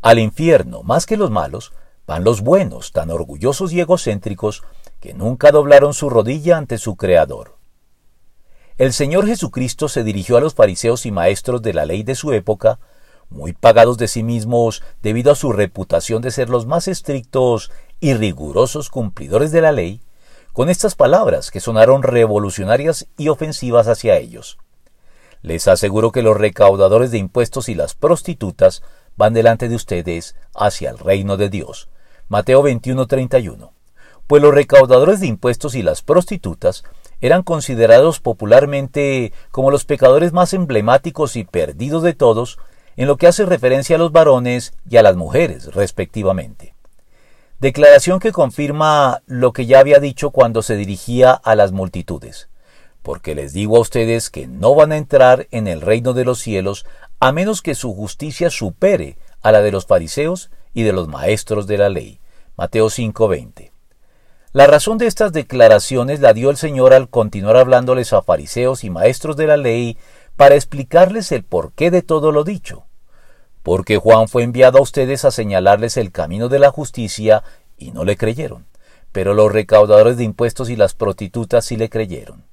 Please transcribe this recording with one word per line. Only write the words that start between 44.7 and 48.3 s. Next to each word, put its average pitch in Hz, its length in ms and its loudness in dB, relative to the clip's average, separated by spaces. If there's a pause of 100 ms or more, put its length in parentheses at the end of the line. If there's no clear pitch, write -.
y 117 100 2
a 113 60 6
las 95 120 6
mujeres, 90 580 -4
respectivamente. 95 1000 -6 (840)
Declaración 143 600 6
que 220 120 -2